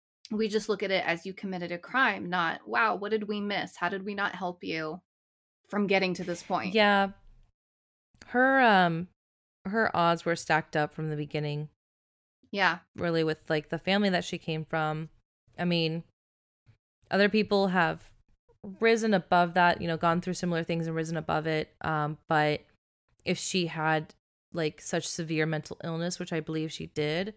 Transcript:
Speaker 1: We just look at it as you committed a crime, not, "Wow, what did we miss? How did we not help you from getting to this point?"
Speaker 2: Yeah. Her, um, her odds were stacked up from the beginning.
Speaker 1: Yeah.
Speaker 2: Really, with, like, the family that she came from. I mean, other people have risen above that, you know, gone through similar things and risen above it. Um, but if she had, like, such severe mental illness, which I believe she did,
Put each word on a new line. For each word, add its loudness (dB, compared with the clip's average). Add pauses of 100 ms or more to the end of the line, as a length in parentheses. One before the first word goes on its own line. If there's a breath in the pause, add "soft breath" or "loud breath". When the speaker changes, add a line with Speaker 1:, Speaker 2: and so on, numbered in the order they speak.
(320)
Speaker 1:
We 0
just -2
look -2
at -2
it 0
as -2
you -10
committed -8
a -6
crime, -2
not, -2
"Wow, 0
what -6
did -2
we -4
miss? -4
How -2
did -6
we -8
not -4
help -6
you -6 (680)
from 0
getting 4
to -6
this -6
point?" -4
Speaker 2:
Yeah. 4 (1160)
Her, 4
um, 4 (580)
her 0
odds 2
were 0
stacked -2
up 0
from -6
the -4
beginning. -6 (840)
Speaker 1:
Yeah. 2 (160)
Speaker 2:
Really, 0
with, -2
like, 0
the -2
family 2
that 0
she -8
came -6
from. -4 (480)
I -2
mean, 0 (1080)
other 4
people 2
have 0 (680)
risen 4
above 4
that, 4
you -2
know, 0
gone 2
through -4
similar 0
things -2
and -4
risen -4
above -2
it. -2
Um, -2 (100)
but 2 (640)
if 0
she -2
had, -2 (380)
like, -2
such -4
severe -2
mental -4
illness, -4
which -8
I -2
believe -4
she -10
did, -4